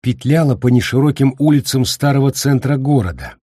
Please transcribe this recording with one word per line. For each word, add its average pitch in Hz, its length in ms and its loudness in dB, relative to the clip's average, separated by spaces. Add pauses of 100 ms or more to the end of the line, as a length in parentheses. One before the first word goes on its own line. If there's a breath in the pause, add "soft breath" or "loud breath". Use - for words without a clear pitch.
петляла 131 540 0
по 123 120 0
нешироким 135 680 0
улицам 143 460 0
старого 139 460 0
центра 139 460 -2
города 131 680 -2